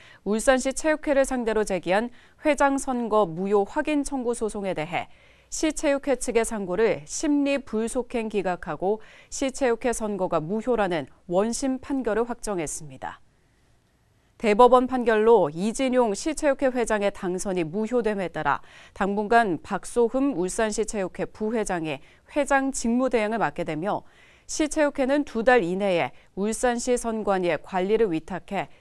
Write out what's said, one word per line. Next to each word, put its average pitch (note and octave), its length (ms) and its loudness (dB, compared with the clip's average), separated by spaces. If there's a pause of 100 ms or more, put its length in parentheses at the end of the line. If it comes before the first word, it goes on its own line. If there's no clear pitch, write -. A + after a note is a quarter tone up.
(240)
울산시 B3+ 500 2
체육회를 D4+ 500 0
상대로 A3 400 0
제기한 G3 460 0 (340)
회장 C#4+ 340 2
선거 A3+ 480 0
무효 G3 380 0
확인 D4+ 400 -2
청구 A#3+ 300 -4
소송에 G3+ 400 -4
대해 D#3 340 -6 (400)
시체육회 C#4+ 680 0
측의 A3+ 280 0
상고를 G3 640 -2
심리 C#4+ 520 0
불속행 A3+ 720 -4
기각하고, F#3 720 -2 (300)
시체육회 B3+ 640 0
선거가 F#3 480 -2
무효라는 F#3+ 680 -2 (220)
원심 A#3 500 0
판결을 A#3 500 -2
확정했습니다. D#3 920 -8 (1160)
대법원 B3 500 6
판결로 A3 640 6
이진용 A3+ 600 0
시체육회 C#4+ 520 0
회장의 A3 480 0
당선이 F3+ 480 -2
무효됨에 G#3 680 -2
따라 C#3+ 320 -2 (320)
당분간 G3+ 680 2
박소흠 A#3+ 760 -2
울산시체육회 G3+ 880 -2
부회장이 G3 760 -4 (340)
회장 C4+ 380 2
직무대행을 A#3 680 0
맡게 E3+ 240 -2
되며, E3+ 400 -4 (460)
시체육회는 D4 760 0
두 A3+ 200 -4
달 B3 180 6
이내에 F3 480 0 (240)
울산시 A#3+ 640 0
선관위에 G3 640 0
관리를 G3+ 480 0
위탁해 E3+ 580 -6 (120)